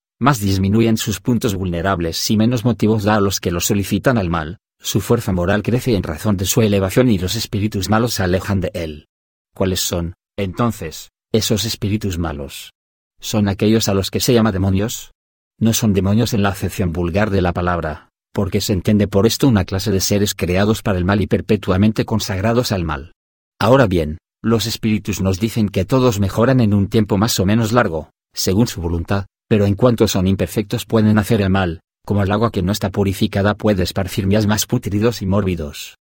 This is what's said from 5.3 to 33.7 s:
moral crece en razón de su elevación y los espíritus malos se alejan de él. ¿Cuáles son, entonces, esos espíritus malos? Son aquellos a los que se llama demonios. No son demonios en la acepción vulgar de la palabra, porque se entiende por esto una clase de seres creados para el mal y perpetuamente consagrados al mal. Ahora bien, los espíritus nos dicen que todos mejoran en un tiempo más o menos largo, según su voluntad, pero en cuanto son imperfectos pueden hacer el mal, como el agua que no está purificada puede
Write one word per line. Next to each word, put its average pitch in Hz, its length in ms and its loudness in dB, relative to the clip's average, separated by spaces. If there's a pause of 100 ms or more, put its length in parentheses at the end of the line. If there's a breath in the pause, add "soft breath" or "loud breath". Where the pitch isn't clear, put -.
moral 92 300 0
crece 120 320 0
en 92 80 0
razón 98 340 -2
de 92 80 -4
su 113 180 2
elevación 101 480 2
y 101 80 2
los 90 160 -4
espíritus 104 540 -4
malos 110 260 0
se - 80 -2
alejan 90 380 0
de 87 140 -4
él. 78 340 -10 (460)
¿Cuáles 92 260 -2
son, 85 340 -4 (220)
entonces, 98 760 -6 (220)
esos 107 320 0
espíritus 104 540 -4
malos? 73 540 -10 (480)
Son 104 280 -2
aquellos 107 400 2
a 98 60 0
los 95 160 -2
que 104 100 -4
se 127 140 2
llama 113 180 4
demonios. 95 600 -2 (460)
No 110 140 2
son 110 220 2
demonios 101 400 2
en 101 80 2
la 101 80 2
acepción 95 420 -4
vulgar 87 380 0
de 98 100 0
la 87 140 -2
palabra, 85 560 -4 (220)
porque 101 280 -2
se 110 140 -2
entiende 101 340 2
por 98 180 2
esto 127 220 2
una 104 160 4
clase 95 260 -4
de 95 100 2
seres 101 340 0
creados 98 480 0
para 101 160 -2
el 90 80 0
mal 101 160 2
y - 40 0
perpetuamente 104 800 0
consagrados 110 680 -2
al 92 120 -2
mal. 76 280 -6 (460)
Ahora 123 280 6
bien, 82 320 0 (240)
los 113 240 0
espíritus 107 560 -2
nos 95 180 0
dicen 110 300 0
que 92 160 -2
todos 127 340 2
mejoran 113 400 2
en 104 140 4
un 101 140 2
tiempo 110 280 2
más 104 240 0
o 92 60 2
menos 110 260 2
largo, 95 380 0 (240)
según 104 320 2
su 98 160 -8
voluntad, 85 420 -2 (240)
pero 104 160 2
en 101 100 2
cuanto 117 320 4
son 95 200 0
imperfectos 98 580 -2
pueden 107 340 4
hacer 104 220 2
el 98 80 2
mal, 92 320 0 (240)
como 101 180 0
el 95 80 0
agua 107 220 0
que 98 100 -2
no 90 80 0
está 104 200 -2
purificada 98 640 0
puede 101 280 0